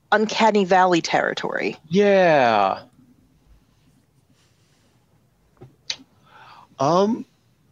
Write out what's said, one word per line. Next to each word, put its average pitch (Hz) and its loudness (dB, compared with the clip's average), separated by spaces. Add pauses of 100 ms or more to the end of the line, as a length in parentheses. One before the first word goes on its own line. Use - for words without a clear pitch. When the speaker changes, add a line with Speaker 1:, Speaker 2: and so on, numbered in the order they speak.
(120)
Speaker 1:
uncanny 214 0
valley 180 2
territory. - -6 (140)
Speaker 2:
Yeah. 160 2 (4000)
Um, 185 -2 (460)